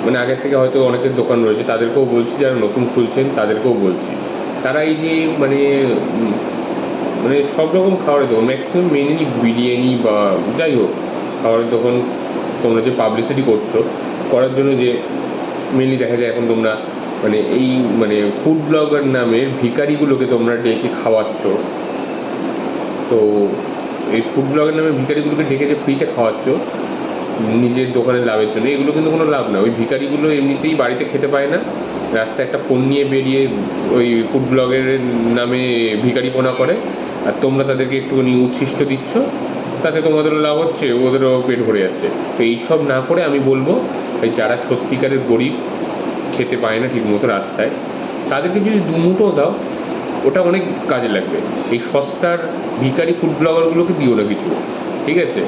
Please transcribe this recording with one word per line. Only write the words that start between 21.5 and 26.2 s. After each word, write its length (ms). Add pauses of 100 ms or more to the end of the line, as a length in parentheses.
তো 100 (960)
এই 60 (100)
ফুড 220
ব্লগার 260
নামে 200
ভিখারিগুলোকে 500
ডেকে 220
যে 120
ফ্রিতে 220 (100)
খাওয়াচ্ছ 300 (1160)